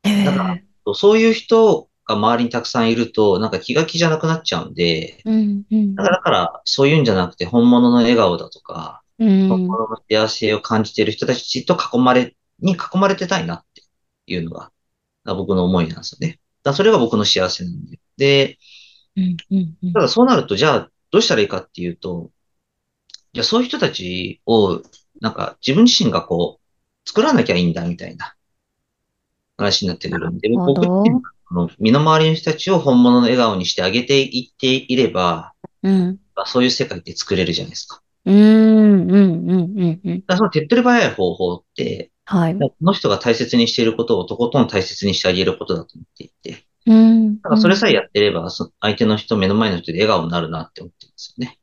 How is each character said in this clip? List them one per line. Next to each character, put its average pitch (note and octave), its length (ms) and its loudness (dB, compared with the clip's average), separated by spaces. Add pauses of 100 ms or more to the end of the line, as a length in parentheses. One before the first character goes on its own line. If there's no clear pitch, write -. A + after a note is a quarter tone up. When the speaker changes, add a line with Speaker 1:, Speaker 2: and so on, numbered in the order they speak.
Speaker 1:
う G3+ 40 2
ん。 - 20 2
へ G3+ 100 2
え。 G3 40 2
Speaker 2:
だ F#3 80 2
か F#3 100 -2 (420)
ら、 G2+ 100 -4
そ G#3 200 4
う A3 40 4
い A3+ 100 4
う A3 40 2
人 A3+ 560 2 (160)
が A2 100 -2
周 A2 240 0
り A#2+ 60 0
に A#2 40 -8
た A#2+ 120 -6
く A#2 60 -12
さ B2 140 -2
ん A2+ 100 2
い A2+ 40 0
る A#2 160 -4
と、 G#2 280 2
な A2 100 -2
ん - 20 -4
か F2+ 80 -6
気 - 140 -10
が D#3+ 120 0
気 E3 120 -10
じ E3+ 80 0
ゃ D#3+ 40 2
な D#3 80 0
く D#3 80 -6
な D#3+ 100 0
っ D#3+ 80 -10
ち - 120 -4
ゃ E2+ 80 -6
う - 80 -16
ん - 20 -18
で、 E2+ 520 -4
Speaker 1:
う A3 60 -4
ん、 G#3 400 0
う G#3+ 40 0
ん。 G#3 200 0
Speaker 2:
だ G3 80 -6
か G3 60 2
ら、 F3 80 2
だ - 60 -8
か F3+ 80 0
ら F#2 340 -2
そ - 200 0
う - 20 2
い D#3 100 4
う D3+ 40 4
ん C3 40 0
じ A2+ 60 2
ゃ G2 40 2
な F2+ 120 0
く - 80 -14
て、 F2+ 100 -8
本 A#2+ 240 4
物 B2 200 4
の A#2+ 80 4
笑 A#2+ 180 2
顔 F#2+ 220 2
だ D#2+ 120 -12
と - 100 -20
か、 - 440 -16 (160)
Speaker 1:
う A3+ 60 0
ん。 F#3+ 240 4
Speaker 2:
本 F#3 180 0
物 F#3 220 -4
の - 80 -10 (120)
幸 G#2+ 180 2
せ G#2+ 260 -2
を G#2 80 -4
感 A2 220 -2
じ G#2 120 -10
て A2 80 0
い - 20 2
る G#2 60 -4
人 A#2+ 160 -6
た B2+ 80 -2
ち - 300 -10
と F3 120 0
囲 - 220 -4
ま B2+ 140 4
れ、 B2+ 220 0 (240)
に F#3 140 0
囲 - 240 -6
ま G3 100 2
れ G3 80 0
て F#3 120 -10
た F#3 120 -2
い E3 60 -8
な E3 100 -8
っ - 100 -20 (100)
て - 80 -20 (420)
い F#2 120 -8
う E2+ 60 -6
の E2 80 -10
が、 - 200 -18 (540)
僕 F#2+ 280 -4
の F#2 120 0
思 F2+ 160 0
い E2 60 -2
な E2 80 -10
ん - 40 -18
で - 40 -18
す - 100 -14
よ - 140 -8
ね。 - 120 -10 (240)
だ C#3+ 80 0
か - 0 -
ら - 20 -4
そ F#3+ 100 -2
れ A3 80 6
が G#3+ 60 4
僕 A#2 200 0
の G#2 80 0
幸 F#2 240 2
せ - 140 -8
な F2 60 -8
ん - 160 -14
で。 - 140 -20 (180)
で、 C#3 400 2 (580)
Speaker 1:
う F#3+ 60 -2
ん、 F3+ 160 -2 (140)
う G3 40 -2
ん、 E3+ 280 -4
う F3+ 60 -6
ん。 E3+ 40 -6
Speaker 2:
た G#3 80 2
だ C#3+ 60 2
そ A#3 160 2
う - 20 8
な C4 100 4
る D3 120 0
と、 G2+ 80 -4
じ A2 100 0
ゃ D3 100 4
あ - 140 -4 (220)
ど F3+ 80 4
う - 20 4
し A#3 60 0
た D#3+ 80 2
ら A2 60 2
い G2+ 40 2
い - 20 -12
か G2 100 -8
っ - 120 -12
て F2 140 -12
い F2 60 -4
う E2+ 60 -10
と、 E2+ 360 -12 (1000)
じ A#2 60 -8
ゃ A2+ 40 -4
あ - 20 -
そ A3+ 140 0
う - 20 2
い B3 40 -2
う - 40 -14
人 D4+ 80 -8
た - 140 -2
ち F2+ 540 -10
を、 G#2 360 2 (400)
な A2+ 80 -4
ん - 40 -8
か - 220 -8 (100)
自 C3+ 100 0
分 A3 100 6
自 A#3 180 2
身 C3+ 60 2
が E2 140 -2
こ - 360 -4
う、 - 500 -20
作 G#3 120 0
ら D4+ 100 2
な B3 120 2
き - 100 -2
ゃ - 20 0
い F2+ 60 0
い F2 80 0
ん E2 40 -4
だ - 140 -8
み F2 80 -6
た - 120 -16
い - 100 -18
な - 180 -16 (1200)
話 G2+ 280 -2
に G2 60 -4
な F2 40 -6
っ - 40 -10
て - 120 -12
く E2+ 80 -6
る E2 140 -6
ん F2+ 80 -10
で、 G#2+ 100 -4
Speaker 1:
な A#2 60 2
る F3+ 60 0
ほ C#3 120 0
ど。 F3 80 0
Speaker 2:
僕 F3+ 240 2
自 A#3 100 2
身 B3+ 60 -2
が - 80 -20 (180)
そ - 60 -12
の F2 160 -4 (100)
身 A2 120 2
の C#3+ 120 4
回 D#3 200 4
り D#3+ 80 2
の D#3+ 40 0
人 D#3+ 160 -4
た D3+ 60 -4
ち - 140 -4
を F3+ 80 2
本 B2+ 240 4
物 B2 140 6
の B2 60 4
笑 A#2+ 140 2
顔 A2+ 180 0
に F#2 120 -4
し - 80 -6
て F#2 80 -2
あ F2+ 80 0
げ A#2+ 120 -2
て C#3 180 2
い C3 300 -6
っ - 60 -20
て C3 160 -2
い C3 220 -4
れ B2 140 2
ば、 F2 440 -4 (300)
Speaker 1:
う G3 60 0
ん。 F#3+ 300 0 (160)
Speaker 2:
ま - 80 -6
あ、 - 40 -8
そ B2 140 -2
う - 20 2
い B2+ 40 2
う B2 40 0
世 - 160 -4
界 F2+ 120 -10
っ - 20 -14
て - 140 -16
作 - 200 -6
れ F2+ 100 0
る F2 80 -4
じ - 80 -4
ゃ - 40 -10
な - 20 -16
い - 20 -16
で - 60 -20
す - 120 -14
か。 - 140 -20 (240)
Speaker 1:
う F#3+ 60 2
ん、 G3 40 6
う - 20 8
ん、 G#3+ 760 6
う - 0 -
ん、 - 0 -
う F#3 40 4
ん、 F3+ 880 2
う F3+ 80 -4
ん。 F3 100 -6
Speaker 2:
だ - 60 -16
か F#3 60 0
ら F3+ 40 0
そ G#3+ 80 2
の F#3 40 -4
手 D#3 140 -2
っ D3+ 40 -10
取 B3 140 2
り A#3+ 60 2
早 A#3+ 180 4
い B2 80 -4
方 - 220 -2
法 F2+ 180 -4
っ F2+ 100 -12 (120)
て、 - 360 -8 (140)
Speaker 1:
は E3+ 240 0
い。 F3+ 80 -4
Speaker 2:
こ G#3 240 -2
の F3+ 120 2
人 - 140 -4
が G2+ 100 0
大 A#2 180 0
切 A2+ 220 -4
に A#2 100 2
し - 80 -6
て B2 60 0
い A#2 40 2
る A2+ 100 0
こ A#2 100 -2
と G#2+ 140 0
を F2 60 -6
と G#2+ 120 -8
こ A#2+ 120 -2
と C#3 120 0
ん A2+ 60 2
大 F#2+ 160 -2
切 - 220 -10
に G2 80 0
し - 80 -4
て G2 60 -2
あ F#2 60 2
げ F#2 120 0
る F2+ 120 -2
こ - 80 -12
と F2+ 100 -4
だ E2 100 -10
と - 100 -20
思 - 80 -20
っ - 140 -20
て - 60 -20
い - 60 -20
て。 - 360 -20 (220)
Speaker 1:
う A3+ 60 6
ん、 A3 480 6
Speaker 2:
だ - 80 -10
か A3 60 4
ら A3 60 4
そ G#3 60 4
れ F#3+ 80 4
さ G#3 120 0
え D#3+ 60 4
や G2+ 80 2
っ - 100 -16
て G2+ 80 -2
れ G#2 120 2
ば、 E2+ 120 -6
Speaker 1:
う F2 40 -8
ん。 - 40 -8
Speaker 2:
そ-、 - 200 -10 (100)
相 G#2 160 0
手 - 80 0
の G#2+ 100 2
人、 G#2+ 220 -4
目 F#2+ 100 0
の G2 80 0
前 A2 140 2
の F2+ 80 -4
人 E2+ 140 -10
で E2 80 -6
笑 G#2+ 80 2
顔 F#2 180 0
に E2+ 60 -6
な F2 100 -2
る E2 80 -8
な D#2 140 -10
っ - 100 -20
て - 80 -20
思 F2 80 -18
っ - 20 -20
て - 140 -20
る - 40 -20
ん - 20 -20
で - 60 -20
す - 200 -20
よ B3 80 -8
ね。 - 180 -20